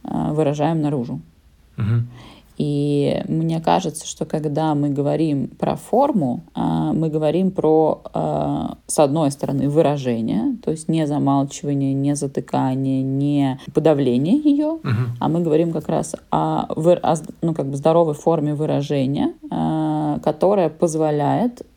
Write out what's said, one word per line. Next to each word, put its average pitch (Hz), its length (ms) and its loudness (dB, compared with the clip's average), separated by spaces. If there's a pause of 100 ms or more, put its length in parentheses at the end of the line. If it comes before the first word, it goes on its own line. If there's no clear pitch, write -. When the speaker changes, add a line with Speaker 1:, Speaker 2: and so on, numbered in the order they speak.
Speaker 1:
э, - 280 -4
выражаем 151 500 0
наружу. 143 380 -4 (560)
Speaker 2:
Мгм. 117 320 0 (500)
Speaker 1:
И 143 720 0
мне 160 320 -2
кажется, 170 460 0
что - 180 -8
когда 156 500 -2
мы 147 140 0
говорим 143 600 0
про - 280 -4
форму, 220 640 0 (140)
а, 160 400 -2
мы 160 160 0
говорим 156 400 0
про, 156 500 2 (140)
а, 151 720 -2
с - 120 -2
одной 147 320 4
стороны, 139 380 -2
выражение, 143 960 0
то - 60 -2
есть 160 180 -6
не 160 180 0
замалчивание, 139 880 0
не 139 240 0
затыкание, 135 880 -2
не 135 560 0 (160)
подавление 147 640 4
её, 302 460 2
Speaker 2:
Мгм. 120 380 -2
Speaker 1:
а - 80 0
мы 165 140 0
говорим 165 280 2
как 160 200 -6
раз 160 240 -2 (160)
о 156 460 0
выр-, 170 260 4
о 165 140 2
з-, 151 100 -8 (160)
ну, 165 100 0
как 151 140 -2
бы 139 100 -4
здоровой 160 380 4
форме 151 400 0
выражения, 147 800 0 (160)
а, 156 680 -2
которая 170 500 2
позволяет 156 920 0 (160)